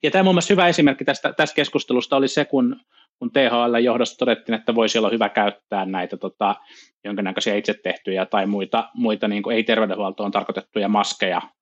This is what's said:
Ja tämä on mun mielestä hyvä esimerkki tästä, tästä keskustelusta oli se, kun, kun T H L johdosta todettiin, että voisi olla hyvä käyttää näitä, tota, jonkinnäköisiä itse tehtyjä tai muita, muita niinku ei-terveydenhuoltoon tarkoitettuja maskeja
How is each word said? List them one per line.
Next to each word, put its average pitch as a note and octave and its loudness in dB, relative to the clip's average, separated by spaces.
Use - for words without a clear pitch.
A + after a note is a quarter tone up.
Ja D3+ 0
tämä F#3 2
on F#3 6
mun F#3 6
mielestä F3 2
hyvä F3+ 6
esimerkki D3 2
tästä, - -2
tästä - -2
keskustelusta B2+ -2
oli C#3 2
se, D3 0
kun, C3 0
kun A#2+ -8
T - -2
H A#2+ 2
L A#2+ 0
johdosta A#2+ 0
todettiin, A#2 0
että A#2 -2
voisi A2+ 2
olla G#2+ 2
hyvä A2 0
käyttää G2+ -2
näitä, F#2+ -6
tota, G2 -4
jonkinnäköisiä G2+ -4
itse G#2 -2
tehtyjä F#2 -4
tai G2 0
muita, G2+ -2
muita A2 -2
niinku G#2 -4
ei-terveydenhuoltoon G#2+ -2
tarkoitettuja G2 -4
maskeja G2+ 0